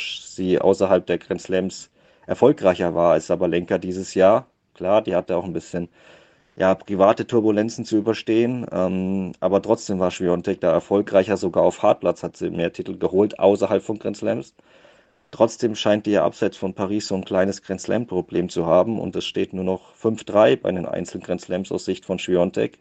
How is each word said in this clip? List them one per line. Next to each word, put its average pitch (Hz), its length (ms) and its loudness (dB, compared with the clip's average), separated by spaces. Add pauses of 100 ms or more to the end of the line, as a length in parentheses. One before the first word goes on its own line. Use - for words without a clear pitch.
(340)
sie 92 240 0
außerhalb 95 460 2
der 87 140 -2
Grand - 240 -8
Slams 92 480 -4 (360)
erfolgreicher 92 680 2
war 85 180 4
als 80 140 0
Sabalenka 87 500 0
dieses 92 380 -8
Jahr. 101 320 4 (260)
Klar, 98 300 0
die 95 120 -4
hatte 90 220 -2
auch 87 80 -2
ein 92 80 -8
bisschen, 85 380 -8 (680)
ja, 95 180 2
private 101 520 2
Turbulenzen 110 580 0
zu 110 140 0
überstehen, 113 720 0
ähm, 92 680 -2
aber 95 200 2
trotzdem 101 380 -2
war 90 120 0
Swiatek 87 520 -2
da 87 100 2
erfolgreicher, 98 640 2
sogar 87 280 0
auf 90 180 0
Hartplatz 92 400 0
hat - 160 -10
sie 87 100 -4
mehr 85 240 -4
Titel 92 240 -10
geholt, 98 420 0
außerhalb 98 440 2
von 107 160 -8
Grand 104 180 -8
Slams. 110 380 -6 (800)
Trotzdem 113 420 0
scheint 104 320 0
die 107 60 2
ja 90 120 4
abseits - 320 -2
von 95 160 -6
Paris 101 360 -4
so 104 80 -4
ein 95 80 -4
kleines 95 360 0
Grand 95 200 -8
Slam-Problem 92 680 -2
zu 85 160 -4
haben 92 360 2
und 92 160 -6
es 87 100 -6
steht - 260 -6
nur 92 120 -6
noch 92 300 -4
fünf 110 280 -2
drei 107 320 4
bei - 160 -2
den 92 160 -4
Einzel-Grand 90 540 -6
Slams 92 320 -6
aus 90 120 -6
Sicht - 220 -6
von 92 120 -4
Swiatek, 95 640 0